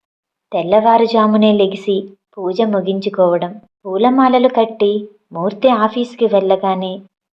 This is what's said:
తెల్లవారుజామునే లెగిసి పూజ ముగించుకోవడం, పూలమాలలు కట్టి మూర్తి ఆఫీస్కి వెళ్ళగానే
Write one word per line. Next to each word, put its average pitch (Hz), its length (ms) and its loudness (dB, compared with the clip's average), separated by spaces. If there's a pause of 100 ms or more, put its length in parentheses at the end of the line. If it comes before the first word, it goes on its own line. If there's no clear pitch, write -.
(520)
తెల్లవారుజామునే 214 1000 2
లెగిసి 196 560 -2 (280)
పూజ 185 240 -4
ముగించుకోవడం, 190 1000 -2 (240)
పూలమాలలు 254 640 2
కట్టి 214 600 0 (240)
మూర్తి 196 360 -2
ఆఫీస్కి 233 560 -2
వెళ్ళగానే 190 760 -2 (380)